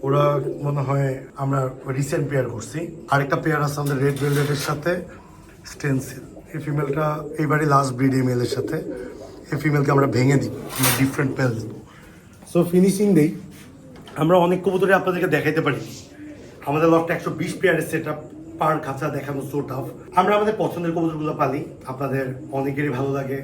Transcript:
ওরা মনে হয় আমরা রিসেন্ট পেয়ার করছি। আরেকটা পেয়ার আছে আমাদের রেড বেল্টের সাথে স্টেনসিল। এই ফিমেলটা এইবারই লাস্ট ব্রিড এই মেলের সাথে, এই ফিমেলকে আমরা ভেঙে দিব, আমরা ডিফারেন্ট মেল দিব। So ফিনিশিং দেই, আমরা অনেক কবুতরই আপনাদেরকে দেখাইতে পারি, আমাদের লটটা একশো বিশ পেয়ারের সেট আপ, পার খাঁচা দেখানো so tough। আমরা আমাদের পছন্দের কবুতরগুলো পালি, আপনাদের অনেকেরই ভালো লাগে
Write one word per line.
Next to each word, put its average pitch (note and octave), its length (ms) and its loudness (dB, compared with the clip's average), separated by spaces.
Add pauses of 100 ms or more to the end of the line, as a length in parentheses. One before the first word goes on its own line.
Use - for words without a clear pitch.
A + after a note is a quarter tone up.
ওরা C#3+ 180 4 (420)
মনে C#3+ 220 -2
হয় C#3 200 2 (340)
আমরা C#3 180 0 (380)
রিসেন্ট C#3+ 320 0
পেয়ার C3 240 0
করছি। A2 240 -8 (340)
আরেকটা C#3+ 320 2
পেয়ার D#3 220 2
আছে C#3+ 140 -2
আমাদের C#3+ 240 0
রেড C#3 180 2
বেল্টের C#3+ 460 2
সাথে D#3+ 240 -2 (800)
স্টেনসিল। - 520 -4 (300)
এই D3+ 100 -6
ফিমেলটা D3 420 0 (340)
এইবারই D3+ 340 4
লাস্ট C#3 220 4
ব্রিড C3 220 4
এই B2+ 100 2
মেলের A#2+ 280 0
সাথে, D#3 200 -2 (760)
এই C#3+ 100 -2
ফিমেলকে D3 340 2
আমরা C#3 200 6
ভেঙে C3 260 6
দিব, - 120 -4 (220)
আমরা C3 240 4
ডিফারেন্ট C3+ 380 2
মেল B2+ 200 2
দিব। A2 120 -8 (800)
So F3 60 4 (140)
ফিনিশিং F#3+ 340 4 (120)
দেই, D3+ 120 6 (920)
আমরা E3+ 140 6 (100)
অনেক F3+ 200 2
কবুতরই F#3+ 340 4
আপনাদেরকে F3 360 0
দেখাইতে D3+ 300 2
পারি, B2 140 0 (880)
আমাদের D#3 240 4
লটটা E3 220 4
একশো - 160 -4 (100)
বিশ - 200 -4
পেয়ারের E3+ 320 2
সেট D#3 200 -2
আপ, - 80 -8 (400)
পার D#3 160 2 (100)
খাঁচা C3+ 200 -4 (100)
দেখানো C3+ 240 -6 (100)
so D3 80 -4 (120)
tough। C3 180 -6 (320)
আমরা G3 180 4
আমাদের G#3+ 240 2
পছন্দের E3+ 340 -2
কবুতরগুলো D#3 440 -2
পালি, C#3 200 0 (300)
আপনাদের C3+ 340 -4 (340)
অনেকেরই C#3 400 -2
ভালো C#3 200 -2
লাগে C3+ 260 -4